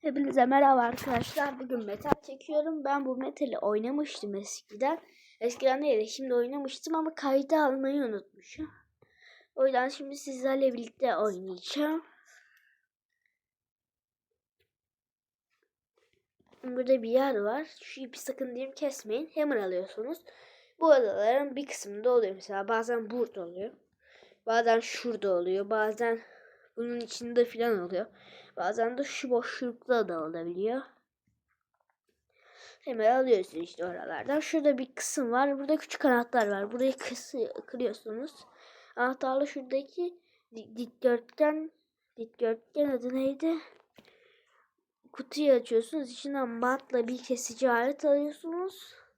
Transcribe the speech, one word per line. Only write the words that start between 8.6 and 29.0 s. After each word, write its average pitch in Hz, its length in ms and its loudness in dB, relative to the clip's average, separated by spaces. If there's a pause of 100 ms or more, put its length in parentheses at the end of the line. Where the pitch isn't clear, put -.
O 262 100 4
yüzden 262 240 4
şimdi 277 280 -10
sizlerle 269 560 0
birlikte 233 440 -2
oynayacağım. 208 840 -2 (4000)
Burada 254 400 2
bir 226 60 -4
yer 262 260 4
var. 226 320 -2 (140)
Şu - 200 -16
ipi 254 180 -12
sakın 254 360 -6
diyeyim 269 200 -8
kesmeyin. 269 600 -4
Hammer 302 220 0
alıyorsunuz. 196 640 -4 (600)
Bu 320 60 2
odaların 254 680 6
bir 277 100 -6
kısmında 208 460 -4
oluyor. 214 240 4
Mesela 196 320 -6
bazen 226 420 -2
burada 226 320 -4
oluyor. 180 300 -8 (720)
Bazen 226 340 4
şurada 220 520 -2
oluyor. 185 380 0
Bazen 220 500 0 (580)
bunun 240 220 -4
içinde 240 460 0
falan 233 340 0
oluyor. 180 260 -4 (520)
Bazen 226 400 0
de 277 60 -2